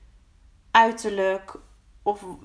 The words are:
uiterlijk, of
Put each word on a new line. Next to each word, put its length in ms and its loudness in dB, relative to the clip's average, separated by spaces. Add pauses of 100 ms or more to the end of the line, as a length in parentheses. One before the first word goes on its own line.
(720)
uiterlijk, 880 0 (440)
of 220 -4 (200)